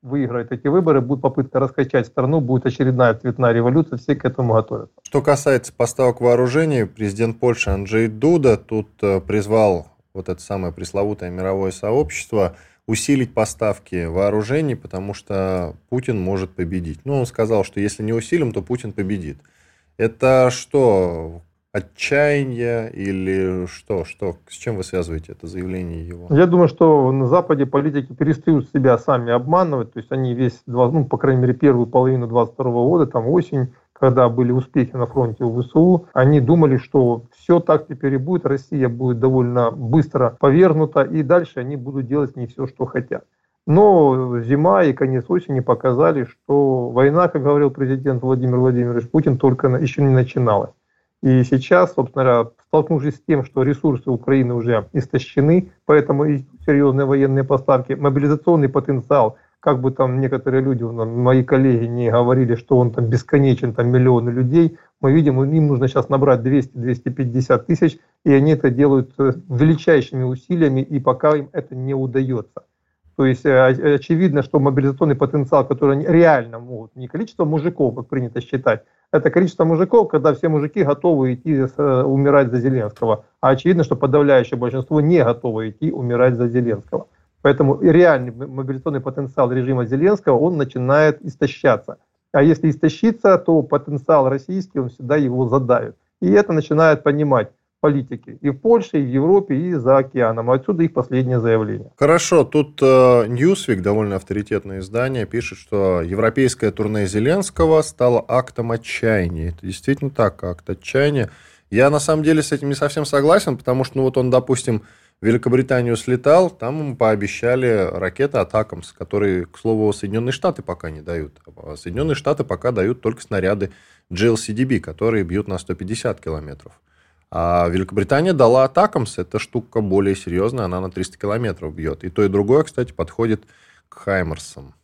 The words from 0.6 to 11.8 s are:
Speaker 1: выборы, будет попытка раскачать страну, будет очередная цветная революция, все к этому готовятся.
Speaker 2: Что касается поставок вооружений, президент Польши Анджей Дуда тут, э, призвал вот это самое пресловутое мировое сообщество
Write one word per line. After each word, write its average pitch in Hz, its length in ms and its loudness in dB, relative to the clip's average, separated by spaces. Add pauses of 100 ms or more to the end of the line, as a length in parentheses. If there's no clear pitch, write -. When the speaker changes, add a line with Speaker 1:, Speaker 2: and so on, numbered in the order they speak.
Speaker 1:
выборы, 156 320 2
будет 127 220 -4
попытка 135 360 -2
раскачать 135 480 -2
страну, 143 360 -2
будет 127 240 0
очередная 127 480 2
цветная 117 400 0
революция, 123 420 0
все 139 180 -2
к 139 120 -6
этому 127 260 -2
готовятся. 113 500 -2
Speaker 2:
Что 139 200 -2
касается 139 520 0
поставок 123 460 -2
вооружений, 123 640 2
президент 110 560 -6
Польши 117 300 -2
Анджей 101 380 -2
Дуда 123 500 2
тут, 107 300 -8 (120)
э, 98 200 0
призвал 101 680 0 (260)
вот 95 160 -12
это 90 140 -8
самое 92 320 -8
пресловутое 101 560 -6
мировое 95 400 -4
сообщество 104 840 -4 (320)